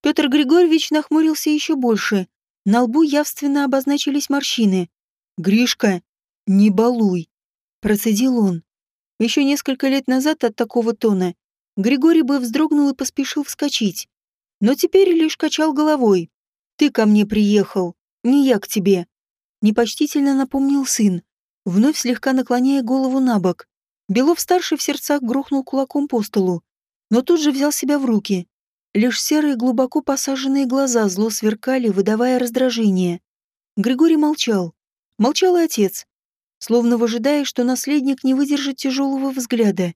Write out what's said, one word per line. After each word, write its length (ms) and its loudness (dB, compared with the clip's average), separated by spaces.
Пётр 280 0
Григорьевич 640 2
нахмурился 580 0
ещё 260 -2
больше. 520 0
На 180 2
лбу 180 0
явственно 640 0
обозначились 640 -2
морщины. 600 0
«Гришка, 640 0
не 240 4
балуй», 600 0
процедил 560 0
он. 260 0
Ещё 240 0
несколько 460 -2
лет 180 -2
назад 360 0
от 120 -2
такого 380 -2
тона 400 0
Григорий 460 2
бы 160 0
вздрогнул 500 0
и 60 -4
поспешил 480 -6
вскочить. 680 -4
Но 140 2
теперь 360 2
лишь 280 0
качал 360 0
головой. 580 2
«Ты 140 2
ко 160 0
мне 200 4
приехал, 680 0
не 240 4
я 100 4
к 100 -6
тебе», 380 2
непочтительно 720 0
напомнил 540 0
сын, 340 0
вновь 340 2
слегка 340 -2
наклоняя 480 0
голову 380 -2
набок. 480 0
Белов-старший 680 0
в 20 -8
сердцах 400 -4
грохнул 420 -2
кулаком 440 -4
по 160 -2
столу, 400 -2
но 100 4
тут 200 2
же 100 2
взял 200 0
себя 280 -2
в 60 -2
руки. 420 -2
Лишь 260 0
серые, 340 0
глубоко 460 -2
посаженные 640 -2
глаза 440 0
зло 200 -2
сверкали, 600 -2
выдавая 500 0
раздражение. 840 0
Григорий 420 2
молчал. 560 -2
Молчал 380 2
и 40 2
отец, 460 -2
словно 400 0
выжидая, 460 0
что 200 -4
наследник 600 -2
не 100 0
выдержит 440 -2
тяжёлого 520 -4
взгляда. 680 -2